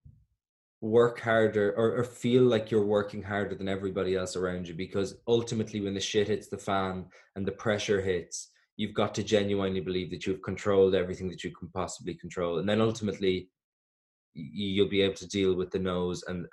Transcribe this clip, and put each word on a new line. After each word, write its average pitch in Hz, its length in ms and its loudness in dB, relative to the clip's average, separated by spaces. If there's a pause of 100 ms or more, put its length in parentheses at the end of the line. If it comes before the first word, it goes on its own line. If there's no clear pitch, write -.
(800)
work 117 380 4
harder 107 580 4
or, 113 200 2
or 123 60 2
feel 123 400 4
like 113 260 4
you're 104 160 4
working 104 380 0
harder 101 320 -4
than 95 120 -6
everybody 95 480 -2
else 92 200 -4
around 90 320 -4
you, 87 60 -10
because 92 420 -4 (120)
ultimately 113 540 0
when 98 120 -4
the 98 60 -6
shit 101 280 0
hits 104 200 -2
the 98 100 -8
fan 95 480 -2 (300)
and 98 100 -6
the 98 60 -2
pressure 104 500 0
hits, 90 500 -4 (260)
you've 104 160 -4
got 107 220 0
to 104 80 -2
genuinely 101 560 2
believe 90 320 -4
that 87 160 -8
you've 95 160 -2
controlled 95 500 4
everything 92 360 0
that 82 140 -10
you 85 120 -8
can 82 140 -14
possibly 90 440 -8
control. 85 460 -4
And 92 100 -2
then 107 120 2
ultimately 98 680 0 (840)
y-, 78 80 -12 (100)
you'll 98 360 0
be 98 120 2
able 95 140 2
to 87 120 -14
deal 95 280 2
with 90 160 -4
the 98 80 -2
no's 90 480 -2
and, 87 260 -6